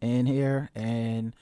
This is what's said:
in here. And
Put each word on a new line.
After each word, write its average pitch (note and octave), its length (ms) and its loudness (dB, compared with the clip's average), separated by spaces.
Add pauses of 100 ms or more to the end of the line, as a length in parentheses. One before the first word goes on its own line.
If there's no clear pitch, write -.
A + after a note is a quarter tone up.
in B2 240 2
here. C3+ 500 2
And A2+ 680 -2